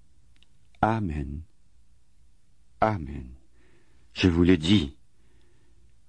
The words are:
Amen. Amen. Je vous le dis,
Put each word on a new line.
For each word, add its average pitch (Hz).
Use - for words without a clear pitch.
Amen. 80
Amen. 71
Je -
vous 85
le 90
dis, 78